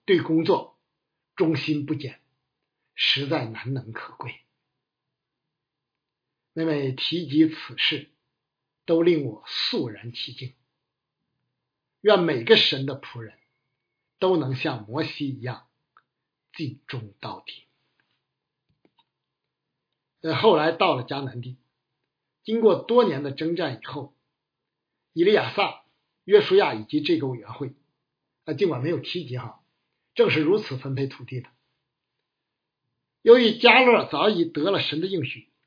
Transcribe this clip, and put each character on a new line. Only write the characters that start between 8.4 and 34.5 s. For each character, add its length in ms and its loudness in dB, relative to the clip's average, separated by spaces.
都 180 2
令 220 4
我 220 -12
肃 420 -6
然 240 -16
起 220 -14
敬。 200 -16
愿 200 4
每 220 -2
个 120 8
神 280 0
的 160 -8
仆 200 -18
人 180 -20
都 180 2
能 200 -2
像 300 -6
摩 180 -6
西 240 -8
一 120 -10
样 280 -12
尽 340 -12
忠 340 -12
到 200 -14
底。 240 -20
呃， 140 -4
后 220 4
来 160 0
到 240 0
了 100 -8
迦 180 -8
南 160 -10
地， 160 -14
经 180 -2
过 220 6
多 220 4
年 180 -2
的 100 -6
征 240 -4
战 240 -4
以 60 -20
后， 280 -12
以 120 2
利 80 4
亚 220 2
撒、 300 -2
约 180 6
书 140 4
亚 180 4
以 100 -8
及 160 -4
这 180 0
个 100 -4
委 100 -6
员 140 -16
会， 220 -12
呃， 100 -6
尽 140 0
管 140 -4
没 80 -2
有 80 -2
提 260 -10
及 140 -10
哈， 220 -14
正 80 6
是 140 2
如 160 4
此 180 -8
分 180 -8
配 120 -4
土 180 -12
地 160 -10
的。 80 -16
由 160 10
于 140 4
迦 340 6
勒 260 4
早 160 2
已 160 0
得 260 -4